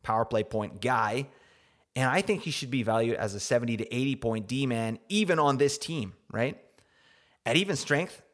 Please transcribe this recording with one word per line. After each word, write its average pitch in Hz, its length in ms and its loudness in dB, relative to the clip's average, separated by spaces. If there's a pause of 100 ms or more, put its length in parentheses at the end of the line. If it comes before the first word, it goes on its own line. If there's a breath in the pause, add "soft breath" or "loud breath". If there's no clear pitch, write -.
power 113 220 2
play 110 200 0
point 104 360 -6
guy. 120 480 0 (680 soft breath)
And 131 140 2
I 175 120 2
think 196 200 0
he 160 80 -4
should 131 200 -6
be 131 120 0
valued 113 340 2
as 101 180 -4
a 101 60 -8
seventy 120 360 0
to 110 180 -4
eighty 131 220 0
point 110 320 -4
D 135 180 -2
man, 113 320 -2 (100)
even 196 300 2
on 139 200 4
this 139 200 4
team, 135 360 -6 (180)
right? 120 260 -2 (880 soft breath)
At 131 100 2
even 190 200 2
strength 147 460 -2 (120)